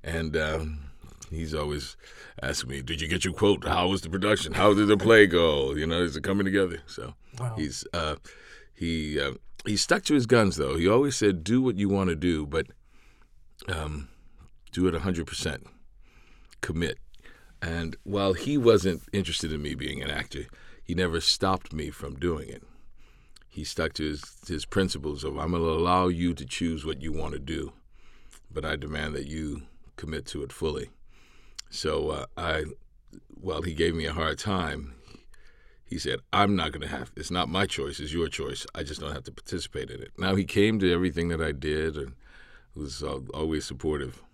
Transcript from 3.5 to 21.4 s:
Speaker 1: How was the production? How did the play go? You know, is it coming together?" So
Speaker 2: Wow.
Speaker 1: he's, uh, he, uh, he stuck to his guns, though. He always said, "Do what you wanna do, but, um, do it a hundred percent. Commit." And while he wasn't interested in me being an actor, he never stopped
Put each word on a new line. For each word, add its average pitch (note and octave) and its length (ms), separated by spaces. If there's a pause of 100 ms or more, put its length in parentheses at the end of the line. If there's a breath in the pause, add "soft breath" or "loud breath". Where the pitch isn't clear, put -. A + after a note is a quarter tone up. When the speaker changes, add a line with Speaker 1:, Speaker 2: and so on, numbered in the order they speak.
Speaker 1:
How F2+ 240
was F#2+ 140
the E2 80
production? G2 440
How G2+ 200
did G#2 140
the G#2 100
play G#2+ 300
go? D2+ 460
You D2+ 140
know, E2+ 160
is D#2 140
it D#2 60
coming G2 220
together?" F#2+ 420
So - 280 (240)
Speaker 2:
Wow. A#2 160
Speaker 1:
he's, C#2+ 380
uh, D#2 240 (560 loud breath)
he, D#2 440
uh, C#2 180 (300)
he G#2+ 120
stuck - 260
to D3+ 100
his C3 120
guns, A2 320
though. C#2 180
He E2 140
always C3 260
said, F#2+ 280
"Do A#2+ 180
what B2 160
you G2+ 100
wanna F#2+ 280
do, D#2 300
but, D2+ 220 (1040 soft breath)
um, D#2 400 (640 soft breath)
do F2+ 140
it F2 60
a E2 60
hundred E2 260
percent. - 400 (960 soft breath)
Commit." E2 400 (640 soft breath)
And E2 420
while G2 300
he C#3+ 240
wasn't F#2+ 460 (100)
interested E2 400
in D2 80
me D2 120
being C#2 300
an D2 80
actor, D2 360 (360 loud breath)
he F2 100
never E2+ 280
stopped - 520